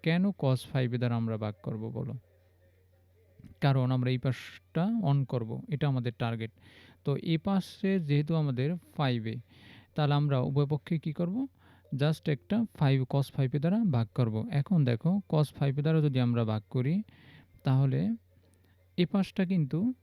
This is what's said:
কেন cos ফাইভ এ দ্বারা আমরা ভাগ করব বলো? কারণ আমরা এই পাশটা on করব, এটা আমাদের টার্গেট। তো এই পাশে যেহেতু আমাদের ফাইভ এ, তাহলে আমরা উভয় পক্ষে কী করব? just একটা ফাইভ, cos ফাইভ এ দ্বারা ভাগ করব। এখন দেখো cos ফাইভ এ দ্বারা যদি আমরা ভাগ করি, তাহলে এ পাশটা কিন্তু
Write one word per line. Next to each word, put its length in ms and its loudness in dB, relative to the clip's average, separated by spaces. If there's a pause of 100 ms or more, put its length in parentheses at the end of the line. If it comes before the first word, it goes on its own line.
কেন 280 2
cos 260 0
ফাইভ 380 -2
এ 40 -2
দ্বারা 180 0
আমরা 200 -2
ভাগ 260 -4
করব 320 -8
বলো? 200 -6 (1500)
কারণ 300 2
আমরা 200 0
এই 80 0
পাশটা 680 -4 (160)
on 220 2
করব, 440 -4
এটা 200 -2
আমাদের 300 -2
টার্গেট। 320 -4 (540)
তো 120 0
এই 220 0
পাশে 600 0
যেহেতু 340 2
আমাদের 420 0 (200)
ফাইভ 300 0
এ, 80 -4 (600)
তাহলে 200 2
আমরা 260 2
উভয় 260 0
পক্ষে 320 -4
কী 140 -6
করব? 340 -4 (480)
just 360 0
একটা 440 0
ফাইভ, 280 4
cos 300 -2
ফাইভ 220 -2
এ 40 0
দ্বারা 260 0
ভাগ 300 2
করব। 360 0
এখন 340 2
দেখো 440 2
cos 260 0
ফাইভ 240 -2
এ 40 -2
দ্বারা 180 2
যদি 200 2
আমরা 240 2
ভাগ 260 -2
করি, 320 0 (600)
তাহলে 500 2 (840)
এ 100 2
পাশটা 380 -2
কিন্তু 480 0 (100)